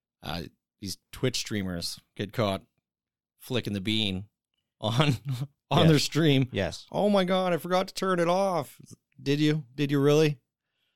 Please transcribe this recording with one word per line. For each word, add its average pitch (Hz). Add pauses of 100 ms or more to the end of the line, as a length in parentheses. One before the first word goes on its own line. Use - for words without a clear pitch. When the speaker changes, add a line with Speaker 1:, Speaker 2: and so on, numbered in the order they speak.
(220)
Speaker 1:
uh, 80 (400)
these 95 (140)
Twitch -
streamers 92 (180)
get 101
caught 98 (800)
flicking 113
the 101
bean 101 (560)
on, 120 (260)
<laughs> -
on 139
Speaker 2:
Yes. 160
Speaker 1:
their 151
stream. 139
Speaker 2:
Yes. 92
Speaker 1:
"Oh 196
my 202
God, 185
I -
forgot 185
to -
turn 185
it 170
off." 180 (420)
Did 139
you? 151 (100)
Did 143
you 143
really? 147 (580)